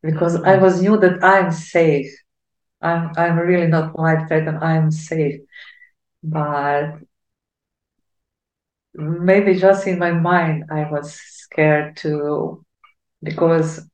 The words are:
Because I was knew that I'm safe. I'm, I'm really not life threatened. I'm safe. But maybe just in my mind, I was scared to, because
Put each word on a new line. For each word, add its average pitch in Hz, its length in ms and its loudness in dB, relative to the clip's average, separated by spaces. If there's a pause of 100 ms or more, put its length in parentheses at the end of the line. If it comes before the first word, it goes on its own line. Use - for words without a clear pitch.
Because 170 320 -2
I 190 220 4
was 185 240 4
knew 208 160 2
that 180 260 2
I'm 185 280 4
safe. 156 600 0 (720)
I'm, 165 340 -4
I'm 170 220 0
really 175 300 2
not 160 300 0
life 160 300 0
threatened. 156 300 -2
I'm 160 340 0
safe. 156 480 -4 (840)
But 147 760 -4 (2000)
maybe 180 640 2
just 196 280 2
in 180 120 -4
my 175 120 -2
mind, 165 600 0
I 151 180 -6
was 151 240 -8
scared 151 840 -2
to, 151 680 -6 (560)
because 160 720 -2